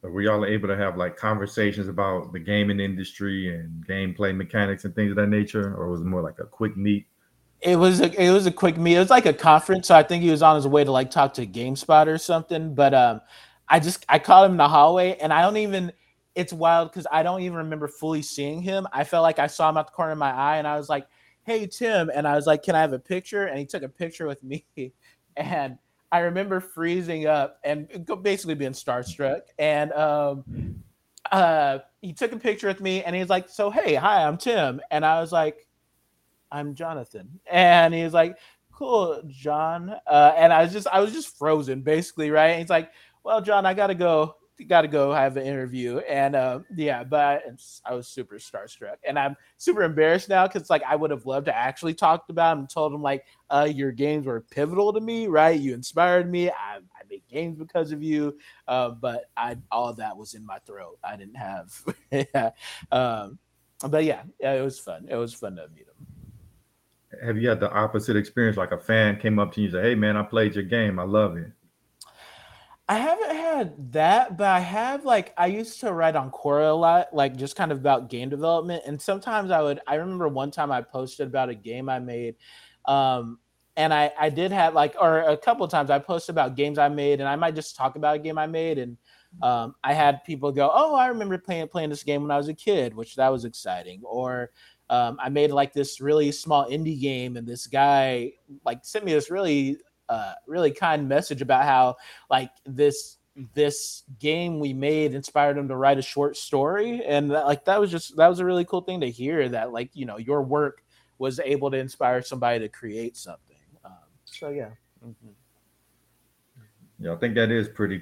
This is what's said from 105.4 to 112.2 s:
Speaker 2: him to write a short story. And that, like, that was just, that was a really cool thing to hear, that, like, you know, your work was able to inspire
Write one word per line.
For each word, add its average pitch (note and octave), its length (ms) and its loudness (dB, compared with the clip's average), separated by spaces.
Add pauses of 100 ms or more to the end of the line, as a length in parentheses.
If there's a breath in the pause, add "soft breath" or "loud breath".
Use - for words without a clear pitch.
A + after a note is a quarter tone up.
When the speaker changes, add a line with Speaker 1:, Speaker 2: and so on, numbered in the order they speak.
Speaker 2:
him C#3+ 100 -6
to C3+ 80 -6
write C3+ 220 4
a C3+ 40 -4
short C#3+ 360 -2
story. G3+ 680 -2
And C#3+ 260 0
that, D3 140 0
like, C#3+ 200 0
that G3 140 2
was G3+ 120 2
just, E3 260 -10
that D#3+ 100 8
was F3+ 120 4
a F3+ 60 -2
really F3+ 200 0
cool F3+ 160 -4
thing F#3 200 -6
to B2+ 80 -2
hear, C3 400 -2
that, A#2+ 220 -4
like, A#2+ 220 -8
you C#3 120 -10
know, G#2+ 120 -12
your C3+ 240 -2
work C#3+ 420 -2 (340)
was C3 220 -6
able C#3 320 -2
to C3+ 60 -4
inspire B2+ 440 -2